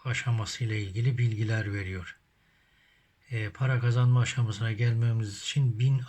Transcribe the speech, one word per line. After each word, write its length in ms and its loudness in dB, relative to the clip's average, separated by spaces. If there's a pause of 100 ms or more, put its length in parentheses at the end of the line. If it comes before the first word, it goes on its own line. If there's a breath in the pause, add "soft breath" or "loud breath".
aşaması 600 -2
ile 180 -2
ilgili 360 0
bilgiler 560 0
veriyor. 440 -8 (1120 soft breath)
E, 180 -4
para 300 0
kazanma 420 4
aşamasına 500 -2
gelmemiz 720 0
için 380 0
bin 300 2